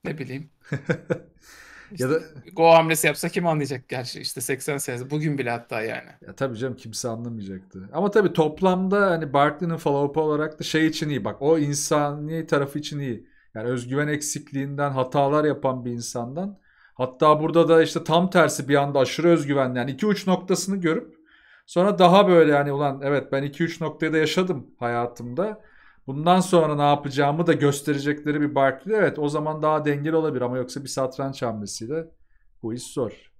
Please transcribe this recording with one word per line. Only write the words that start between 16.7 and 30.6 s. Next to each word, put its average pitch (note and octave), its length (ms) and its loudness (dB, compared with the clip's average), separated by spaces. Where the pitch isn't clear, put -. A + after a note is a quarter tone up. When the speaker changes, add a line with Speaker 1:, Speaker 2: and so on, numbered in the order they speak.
Speaker 2:
Hatta D3+ 460 2
burada D#3+ 280 4
da E3 140 8
işte D3+ 220 -2
tam F3 260 2
tersi D3+ 380 2
bir C#3+ 60 2
anda C#3 240 2
aşırı C#3+ 300 2
özgüven. C#3+ 460 2
Yani B2+ 160 -2
iki C3+ 160 -2
uç G3+ 200 0
noktasını F#3 500 -2
görüp F3 380 -2
sonra F#3 320 2
daha F#3 300 8
böyle D#3+ 240 8
yani C#3+ 200 2
ulan C#3 320 -2
evet C#3 280 0
ben C#3 100 0
iki C#3+ 220 -4
uç E3 160 -8
noktayı D#3 320 -4
da D#3+ 60 2
yaşadım D#3 480 0
hayatımda. A#2+ 840 -4
Bundan D#3+ 340 2
sonra E3 360 4
ne D3 60 0
yapacağımı C#3+ 640 2
da E3+ 60 4
gösterecekleri C#3+ 880 0
bir C#3 140 -2
Barkley. C#3 440 0
Evet E3 200 2
o D3 100 -2
zaman D3+ 340 -4
daha D#3 220 0
dengeli D3 320 0
olabilir D3+ 260 0
ama B2 140 -4
yoksa B2+ 280 -8